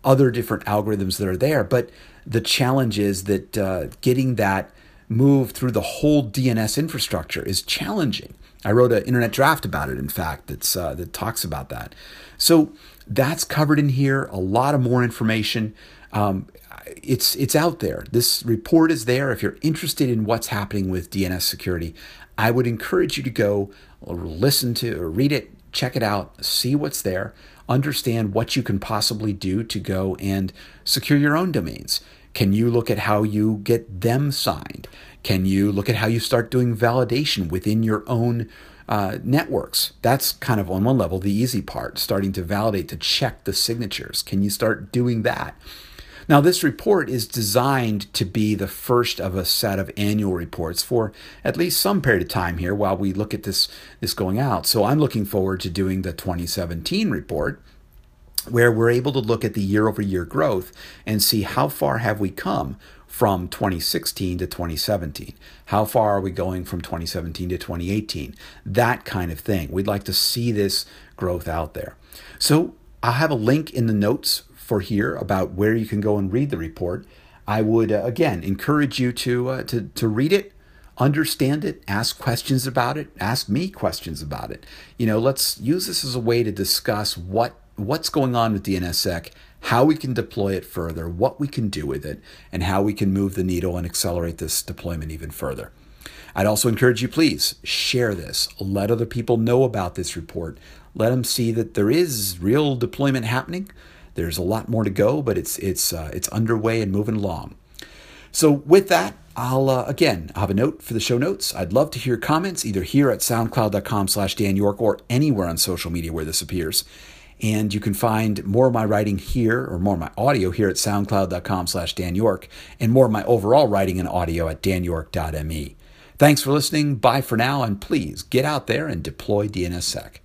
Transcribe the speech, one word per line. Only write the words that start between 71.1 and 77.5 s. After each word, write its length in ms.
growth 320
out 260
there. 220
So 380
I'll 100
have 200
a 20
link 400
in 120
the 60
notes 520
or 80
here 340
about 380
where 240
you 100
can 140
go 180
and 140
read 180
the 180
report, 380
I 160